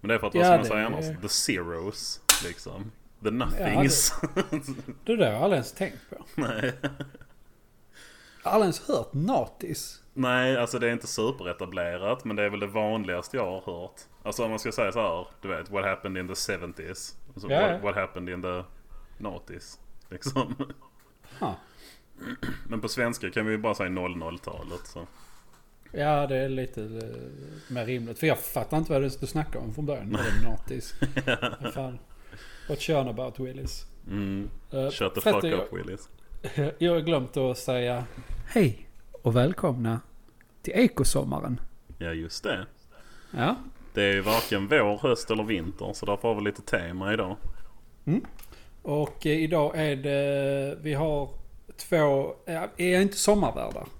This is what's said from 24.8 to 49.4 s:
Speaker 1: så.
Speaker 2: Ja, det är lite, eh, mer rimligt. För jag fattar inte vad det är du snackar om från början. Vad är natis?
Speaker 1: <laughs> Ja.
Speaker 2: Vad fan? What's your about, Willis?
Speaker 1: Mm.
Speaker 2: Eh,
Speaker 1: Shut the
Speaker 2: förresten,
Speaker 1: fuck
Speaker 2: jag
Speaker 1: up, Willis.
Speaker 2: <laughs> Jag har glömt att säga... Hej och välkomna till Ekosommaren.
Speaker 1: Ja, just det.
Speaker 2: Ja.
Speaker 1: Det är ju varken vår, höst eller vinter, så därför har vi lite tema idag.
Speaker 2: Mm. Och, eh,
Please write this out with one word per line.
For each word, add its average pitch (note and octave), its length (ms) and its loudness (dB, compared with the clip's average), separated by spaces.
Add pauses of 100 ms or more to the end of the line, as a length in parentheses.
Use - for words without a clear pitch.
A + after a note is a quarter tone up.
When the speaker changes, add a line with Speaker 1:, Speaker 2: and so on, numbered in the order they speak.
Speaker 1:
så. E2+ 200 -12 (840)
Speaker 2:
Ja, C#3+ 340 2
det C3+ 100 0
är C3 120 0
lite, B2+ 340 -4
eh, A#2+ 920 -12
mer A#2+ 120 -2
rimligt. A#2 320 -4
För D#3+ 80 2
jag D3+ 120 4
fattar - 380 -2
inte D#3+ 160 2
vad C3+ 100 4
det C#3 40 2
är C3+ 140 -4
du - 60 -4
snackar - 340 -2
om A#2 140 -6
från D3 120 -4
början. A#2+ 260 -4
Vad G#2+ 80 0
är - 300 8
natis? - 440 0 (160)
Speaker 1:
<laughs> C3 160 0
Ja. B2 100 2 (260)
Speaker 2:
Vad A#2+ 120 -4
fan? B2+ 240 -6 (720)
What's D3+ 220 -2
your C#3 180 4
about, B2 320 -6
Willis? C3 460 -6 (200)
Speaker 1:
Mm. G2 440 -2 (220)
Speaker 2:
Eh, C3+ 180 0
Speaker 1:
Shut - 240 -2
the - 60 0
Speaker 2:
förresten, G#3+ 200 4
Speaker 1:
fuck F#3 40 0
Speaker 2:
jag D#3+ 160 2
Speaker 1:
up, - 120 -6
Willis. F2+ 360 -8 (340)
Speaker 2:
<laughs> D3 360 -2
Jag F3 140 4
har E3+ 80 4
glömt D3+ 360 0
att C3 220 2
säga... B2 460 0 (440)
Hej E3 400 2 (340)
och A#2 140 4
välkomna B2 640 2 (600)
till - 140 -6
Ekosommaren. C#3 840 4 (380)
Speaker 1:
Ja, E2+ 140 -4
just E2 320 -6
det. F#2+ 220 -2 (640)
Speaker 2:
Ja. E3+ 260 2 (380)
Speaker 1:
Det G2+ 80 4
är G2+ 100 6
ju G2 80 6
varken G2+ 480 2
vår, G#2 300 4
höst B2 320 2
eller A2 140 2
vinter, F#2+ 480 -2
så G#2 140 -6
därför G#2 220 2
har A2+ 60 4
vi G#2 60 -2
lite G#2 220 -2
tema F#2 500 -2
idag. G2+ 240 0 (680)
Speaker 2:
Mm. F3+ 200 2 (580)
Och, D3 440 -2
eh, D3+ 60 4 (100)